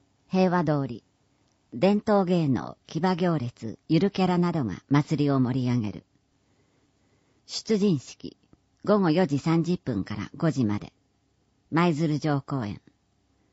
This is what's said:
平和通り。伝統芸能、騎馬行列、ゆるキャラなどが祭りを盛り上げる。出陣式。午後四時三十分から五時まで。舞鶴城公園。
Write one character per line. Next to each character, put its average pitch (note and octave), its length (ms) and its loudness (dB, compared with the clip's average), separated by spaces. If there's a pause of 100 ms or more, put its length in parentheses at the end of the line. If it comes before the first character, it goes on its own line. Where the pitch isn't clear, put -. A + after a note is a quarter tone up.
(300)
平 F#3 200 2
和 F3 140 2
通 C#3+ 240 0
り。 A#2 160 -12 (720)
伝 G3 300 2
統 G3+ 180 4
芸 E3+ 260 2
能、 C#2 360 -2
騎 - 140 -8
馬 F#3 160 0
行 E3 240 0
列、 A#2+ 400 -10 (100)
ゆ D#3+ 100 4
る G3 120 2
キ F#3+ 100 -4
ャ F#3 60 4
ラ F3+ 100 2
な F3 140 2
ど D#3+ 120 -2
が G2 260 -6
祭 D3 360 2
り C#3 60 2
を C3+ 80 2
盛 B2 240 0
り B2 80 0
上 B2 60 2
げ G#2 140 -4
る。 - 140 -16 (1400)
出 - 300 -2
陣 F#3 200 2
式。 - 400 -12 (460)
午 G#3 160 2
後 F3+ 100 2
四 D#3 160 4
時 C#3 140 -2
三 E3 240 0
十 F3 140 -2
分 G#2 260 -6
か G#2 120 -8
ら G#2 220 -10
五 D#3+ 140 0
時 B2+ 140 0
ま G#2 120 -2
で。 E2 160 -12 (800)
舞 E3 240 2
鶴 D3+ 240 -2
城 C#3+ 220 -2
公 C3 240 -8
園。 G2 160 -10 (720)